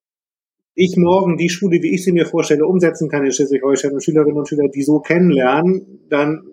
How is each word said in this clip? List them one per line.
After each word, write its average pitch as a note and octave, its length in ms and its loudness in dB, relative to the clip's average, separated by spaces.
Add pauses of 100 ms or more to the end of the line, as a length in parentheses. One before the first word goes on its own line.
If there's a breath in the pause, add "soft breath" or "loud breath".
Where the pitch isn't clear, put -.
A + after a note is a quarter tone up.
(800)
ich F3+ 160 0
morgen F3+ 400 2
die E3+ 120 -2
Schule, F3 340 -2
wie E3+ 100 -2
ich F#3 120 -2
sie F#3 80 0
mir E3+ 120 2
vorstelle, D#3 400 0
umsetzen E3 440 0
kann C#3+ 160 -4
in C3 80 0
Schleswig-Holstein C3+ 580 0
und C#3 140 -6
Schülerinnen D3+ 340 0
und C#3 100 -4
Schüler D3 200 0
die C#3 160 -6
so D3+ 160 2
kennenlernen, E3 1080 0
dann D3 440 -2